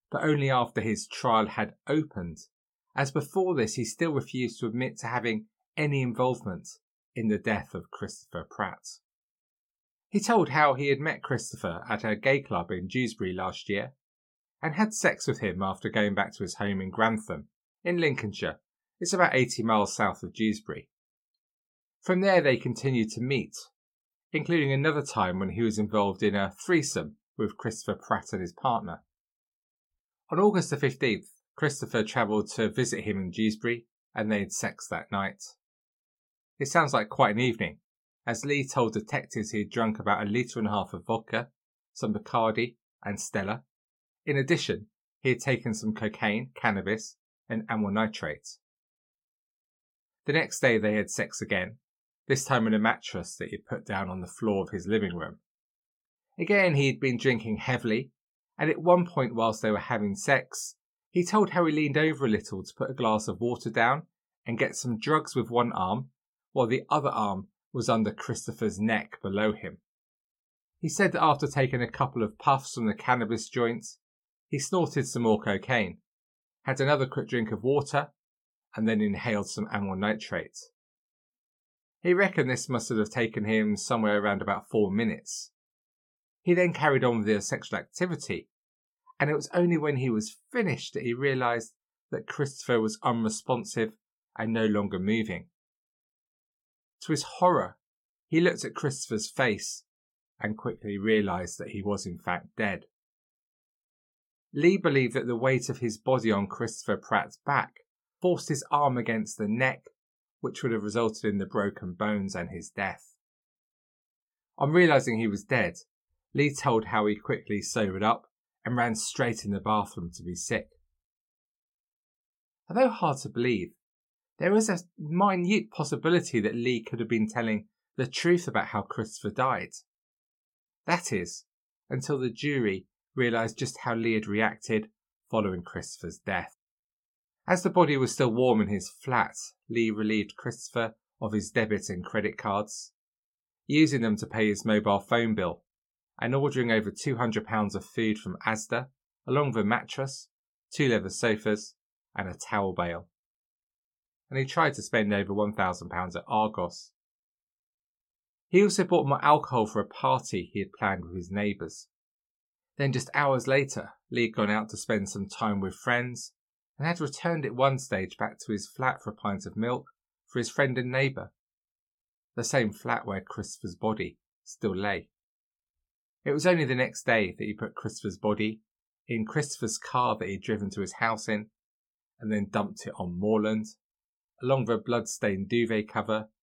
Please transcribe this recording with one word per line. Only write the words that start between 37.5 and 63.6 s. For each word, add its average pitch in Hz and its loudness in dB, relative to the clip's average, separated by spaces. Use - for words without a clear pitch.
as 117 -4
Lee 143 0
told 117 0
detectives 110 -4
he 110 -2
had 98 -4
drunk 110 0
about 101 0
a 101 -4
litre 123 -2
and 107 0
a - 0
half 101 -2
of 90 -10
vodka, 113 -2
some 107 -4
Bacardi, 113 0
and 101 -6
Stella. 107 -4
In 143 0
addition, 135 0
he 131 2
had 120 0
taken 120 -2
some 110 -4
cocaine, 110 -2
cannabis, 101 -2
and 113 -4
amyl 107 0
nitrate. 104 -4
The 143 0
next - 0
day 120 6
they 107 2
had 101 0
sex - -6
again, 98 -4
this 135 0
time 113 2
in 110 4
a 107 4
mattress - -2
that 87 -10
he 101 -10
put - -10
down 98 -4
on 92 -8
the 90 -10
floor 101 0
of 87 -6
his 95 -8
living 98 0
room. - -10
Again, 180 4
he 139 6
had - 2
been 127 0
drinking 113 2
heavily, 120 -2
and 151 0
at - 0
one 175 6
point 131 -2
whilst 113 0
they 107 2
were 98 2
having 104 -2
sex, - -2
he 175 2
told 202 4
how 175 4
he 156 4
leaned 147 0
over 151 2
a - 4
little 101 0
to - -16
put 131 -4
a 123 -8
glass 110 2
of 92 -6
water 117 -2